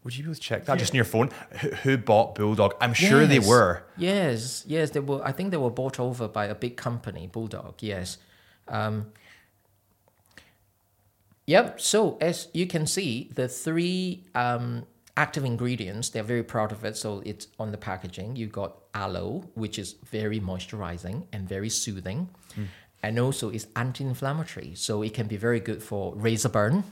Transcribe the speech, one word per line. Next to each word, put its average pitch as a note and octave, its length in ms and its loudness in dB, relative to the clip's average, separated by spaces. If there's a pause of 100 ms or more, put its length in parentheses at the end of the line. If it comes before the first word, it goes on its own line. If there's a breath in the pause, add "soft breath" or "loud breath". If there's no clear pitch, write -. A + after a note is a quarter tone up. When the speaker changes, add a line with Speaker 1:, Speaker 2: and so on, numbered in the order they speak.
Speaker 1:
Would B2 120 -8
you C#3 60 -8
be D#3 60 -6
able D#3+ 80 -6
to - 40 -14
check - 240 -4
that C#3 100 2
Speaker 2:
Yeah. C3 40 2
Speaker 1:
just A2+ 140 0
on C#3 40 2
your A#2+ 80 8
phone? A#2 240 4 (320 loud breath)
Who, D#3 80 -2 (140)
who C3+ 160 4
bought G#2+ 360 6
Bulldog? G#2 460 4
I'm A#2+ 140 2
sure C#3+ 320 8
they C#3+ 80 8
Speaker 3:
Yes. A2+ 140 8
Speaker 1:
were. G#2 340 8 (160)
Speaker 3:
Yes, E3+ 680 0
yes, D#3 240 0
they D3 100 -2
were. C3+ 220 -2
I - 100 -2
think F#3+ 180 -4
they F3+ 80 0
were B2 120 2
bought B2+ 300 -4
over B2 280 -2
by G#2 180 -2
a G#2 80 -4
big A#2+ 240 -6
company, G#2+ 480 -6
Bulldog. G#2+ 540 -8
Yes. F#2+ 360 -6 (520 soft breath)
Um, G#2+ 440 -4 (2250 soft breath)
yep. C#3+ 340 6
So G#3 400 2
as E3 320 0
you F3 140 2
can D#3+ 200 0
see, C#3+ 480 -2
the B2+ 140 0
three, F3 760 -2 (100)
um, A#2+ 520 -2 (300)
active D3 280 0
ingredients, A#2 680 -2
they're A2 120 -4
very A#2 220 0
proud G#2+ 280 -2
of A2 120 -12
it. G#2+ 120 -4
So G#2 280 -6
it's G#2 240 -10 (100)
on G#2+ 140 -6
the G#2 60 -8
packaging. F#2 580 -8
You've A2 160 -6
got G2 240 -6 (180)
aloe, G2 500 -4 (100)
which G#2+ 240 -6
is F#2+ 260 -10
very G#2+ 360 -2
moisturizing F#2 920 -6
and F#2+ 160 -8
very G2 200 -4
soothing. G#2+ 600 -6 (280 loud breath)
Speaker 1:
Mm. G#2+ 100 -6 (360 loud breath)
Speaker 3:
And A2+ 160 -2
also B2 320 0
it's G#2+ 160 -8 (100)
anti-inflammatory. C3 1000 -4
So G#2+ 280 -2
it A2 120 -4
can A2 120 -2
be G#2+ 100 -4
very A#2 240 2
good - 220 -6
for F#2+ 340 -6
razor A2+ 320 2
burn A2+ 440 4